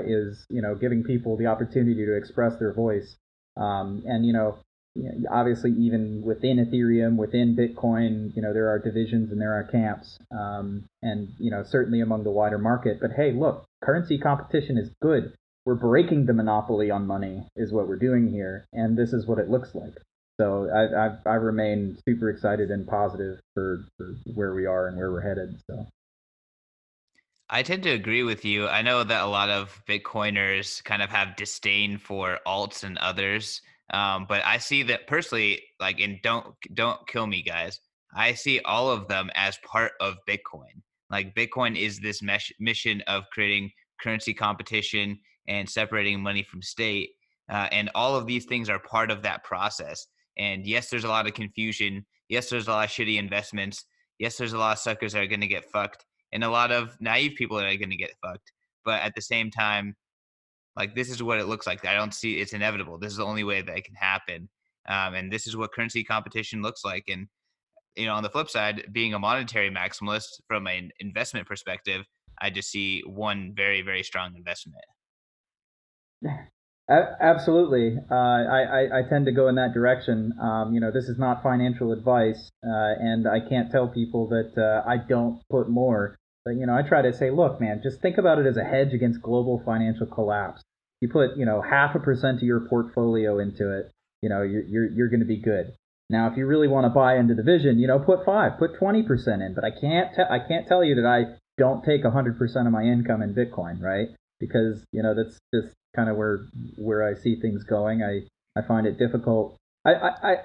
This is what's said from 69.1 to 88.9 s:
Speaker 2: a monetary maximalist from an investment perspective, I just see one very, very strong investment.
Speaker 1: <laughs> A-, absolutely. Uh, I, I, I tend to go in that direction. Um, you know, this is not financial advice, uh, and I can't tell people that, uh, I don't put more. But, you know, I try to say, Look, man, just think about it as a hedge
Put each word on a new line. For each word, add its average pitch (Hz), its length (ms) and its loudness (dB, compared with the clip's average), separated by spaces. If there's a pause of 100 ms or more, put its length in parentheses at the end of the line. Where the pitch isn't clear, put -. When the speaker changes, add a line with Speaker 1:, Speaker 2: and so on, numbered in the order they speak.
Speaker 2:
a 104 40 -2
monetary 110 520 -2
maximalist 101 760 -6
from 104 180 -4
an 90 240 -8 (100)
investment 101 460 -8
perspective, 95 580 -8 (380)
I 101 80 -4
just 95 200 -8
see 95 360 -6
one 101 500 -8
very, 98 240 0
very 92 220 -6
strong 92 340 -8
investment. 85 480 -12 (1400)
Speaker 1:
<laughs> 147 40 -6 (640)
A-, 151 320 4
absolutely. 151 760 4 (140)
Uh, 123 40 0
I, 123 480 4
I, 131 360 2
I 127 100 2
tend 143 180 2
to 131 60 2
go 131 160 6
in 127 80 4
that 127 180 2
direction. 120 640 2
Um, 113 320 -2
you 117 80 2
know, 113 100 0
this 127 180 -2
is 120 100 -4
not 127 240 0
financial 123 500 2
advice, 110 560 2 (160)
uh, 107 360 0
and 113 260 2
I 110 140 2
can't 120 320 0
tell 127 160 4
people 117 400 -2
that, 113 280 0
uh, 110 320 2
I 123 100 2
don't 120 520 0
put 127 180 2
more. 117 480 2 (280)
But, 120 80 -4
you 127 120 -2
know, 123 120 2
I 143 60 4
try 147 200 4
to 127 100 4
say, 131 180 0
Look, 143 300 2
man, 110 220 0
just - 180 -4
think 180 180 0
about 170 200 6
it 139 80 6
as 123 100 2
a 107 60 0
hedge 135 300 2